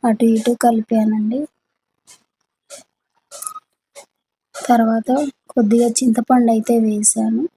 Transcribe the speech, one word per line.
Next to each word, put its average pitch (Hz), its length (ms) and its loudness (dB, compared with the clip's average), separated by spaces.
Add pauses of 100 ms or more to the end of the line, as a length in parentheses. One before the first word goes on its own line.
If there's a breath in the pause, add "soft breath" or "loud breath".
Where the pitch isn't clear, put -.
అటు 220 260 2
ఇటు 226 180 0 (120)
కలిపానండి. 220 760 0 (3250)
తర్వాత 226 420 0 (440)
కొద్దిగా 233 340 2 (120)
చింతపండు 240 540 2
అయితే 226 300 0
వేసాను. 220 600 -2 (120)